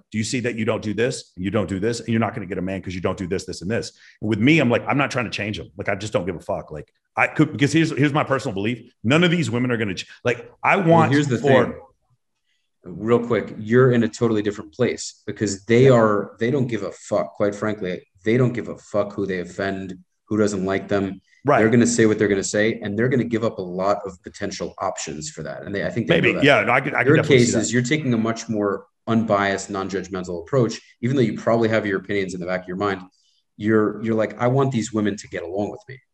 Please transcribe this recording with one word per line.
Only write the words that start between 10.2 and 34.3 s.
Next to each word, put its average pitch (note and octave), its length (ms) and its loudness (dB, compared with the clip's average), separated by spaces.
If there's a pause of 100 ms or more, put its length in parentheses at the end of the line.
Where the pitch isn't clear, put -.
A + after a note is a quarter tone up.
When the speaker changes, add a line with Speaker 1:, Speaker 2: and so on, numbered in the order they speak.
Speaker 1:
like, - 260 -4 (140)
I C#3+ 140 2
Speaker 2:
Well, G3 100 0
Speaker 1:
want D#3+ 260 6
Speaker 2:
here's C#3+ 140 4
the A#2+ 120 0
Speaker 1:
for C3 260 4
Speaker 2:
thing. - 100 -6 (1120)
Real G#2 420 0
quick, G#2+ 320 -2
you're A#2+ 320 4
in A#2+ 140 4
a G#2 40 0
totally G#2+ 340 0
different G#2 300 -6
place - 540 -4
because G2+ 380 -4
they A#2+ 220 6
Speaker 1:
Yeah. C3 80 8
Speaker 2:
are, G#2+ 440 2
they A#2 140 0
don't C#3 160 0
give G#2 160 -6
a E2+ 80 -8
fuck, - 420 -4
quite G#2 180 0
frankly. G2+ 540 -6 (180)
They A2 120 2
don't B2+ 160 2
give A2 160 -8
a E2 100 -10
fuck G#2 340 -4
who G2+ 140 -4
they F#2 140 -4
offend, F#2+ 580 -6 (300)
who G#2+ 80 -2
doesn't G2+ 280 2
like F#2+ 220 -2
them. G2 340 -2 (240)
Speaker 1:
Right. C3 140 4
Speaker 2:
They're A2 100 6
gonna A#2 180 6
say A2+ 200 4
what G#2+ 100 4
they're G#2 120 2
gonna G2 160 0
say, A2 360 0
and G2+ 160 -6
they're A#2 120 0
gonna C3+ 160 0
give A#2 180 -2
up A2+ 160 -2
a G2 40 -6
lot F#2 440 -2
of F#2 160 -14
potential F#2 560 -10
options D#2 520 -8
for D#2+ 120 -12
that. C#2 220 -12
And F#2+ 100 -8
they, F#2 100 -4
I F2+ 60 -4
think A#2 160 -4
they - 140 4
Speaker 1:
Maybe. A2+ 140 2
Speaker 2:
know F2 40 -4
that. - 60 2
Speaker 1:
Yeah, C3+ 180 6
no, A2 100 0
I C3 80 2
could, C#3 140 -4
I A#2+ 40 -2
could B2 100 2
Speaker 2:
Your D3+ 80 6
Speaker 1:
definitely D3 220 6
see A#2+ 80 6
Speaker 2:
case A#2 80 0
Speaker 1:
that. A#2 80 0
Speaker 2:
is G2+ 100 -4
you're B2 100 2
taking C3 320 -2
a A2+ 40 2
much A2+ 300 -4
more G#2 380 -2 (220)
unbiased, G2+ 600 2
non-judgmental F#2 720 -6
approach, A#2+ 380 0 (220)
even B2 140 0
though C3+ 60 4
you G#2 140 0
probably A2+ 320 2
have G#2+ 180 0
your G2 120 -2
opinions F#2+ 360 -4
in F2+ 60 -10
the F2 60 -8
back F#2 160 -4
of - 60 -16
your F2+ 80 -8
mind. G2 260 -2 (540)
You're, G#2+ 480 2
you're A2+ 100 -2
like, G#2+ 260 -2